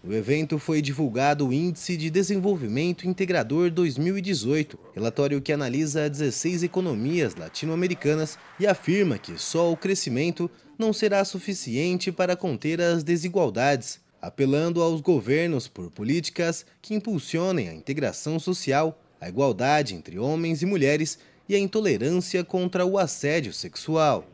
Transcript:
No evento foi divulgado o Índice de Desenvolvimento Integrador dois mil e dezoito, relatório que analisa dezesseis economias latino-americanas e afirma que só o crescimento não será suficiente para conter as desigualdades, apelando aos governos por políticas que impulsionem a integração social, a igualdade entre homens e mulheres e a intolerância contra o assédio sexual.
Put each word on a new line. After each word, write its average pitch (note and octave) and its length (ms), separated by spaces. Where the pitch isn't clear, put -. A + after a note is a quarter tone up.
No F2+ 100
evento C#3+ 460
foi D#3 220
divulgado C#3+ 640
o B2 60
Índice E3+ 420
de D#3+ 140
Desenvolvimento F3 960
Integrador F3 640
dois D#3+ 260
mil F3 200
e G3+ 40
dezoito, D3+ 560
relatório C#3 480
que C#3+ 120
analisa D3 560
dezesseis D3+ 520
economias D#3+ 760
latino-americanas D#3 1000
e G3 80
afirma F3+ 500
que - 240
só E3+ 300
o E3 60
crescimento E3+ 760
não A3 140
será G3+ 320
suficiente F3+ 880
para F3+ 240
conter E3 460
as E3+ 200
desigualdades, D3 1000
apelando D3 600
aos E3 180
governos D3 680
por F2 200
políticas E3 760
que - 120
impulsionem F3+ 760
a D#2+ 40
integração C#3+ 640
social, D#3 640
a F2 80
igualdade B2+ 680
entre E2+ 240
homens D#3+ 420
e E3+ 40
mulheres D#3 520
e G3 80
a G3+ 40
intolerância F3+ 840
contra F3+ 420
o F#3+ 120
assédio D3 560
sexual. D3+ 800